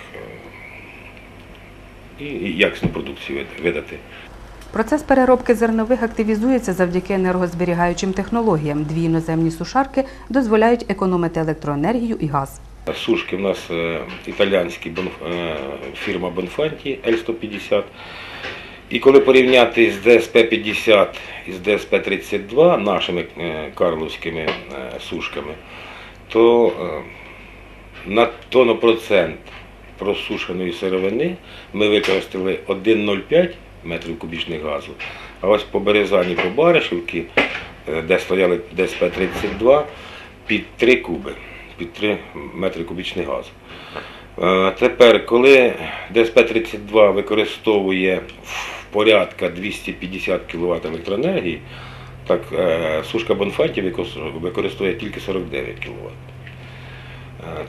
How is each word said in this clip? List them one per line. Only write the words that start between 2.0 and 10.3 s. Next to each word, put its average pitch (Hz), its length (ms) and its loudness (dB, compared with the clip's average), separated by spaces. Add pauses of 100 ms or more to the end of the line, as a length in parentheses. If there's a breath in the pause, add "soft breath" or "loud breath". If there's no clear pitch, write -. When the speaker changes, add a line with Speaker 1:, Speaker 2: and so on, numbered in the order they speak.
Speaker 1:
і, 143 60 -12
і 101 320 -6
якісну 95 320 2
продукцію 71 500 -8
вид-, 69 240 -10
видати. 76 340 -4 (760 loud breath)
Speaker 2:
Процес 254 320 -2
переробки 254 520 4
зернових 220 480 0
активізується 226 720 0
завдяки 180 400 0
енергозберігаючим 175 1000 0
технологіям. 185 720 0
Дві 156 200 -2
іноземні 165 480 0
сушарки 269 520 -2 (260 loud breath)
дозволяють 226 600 4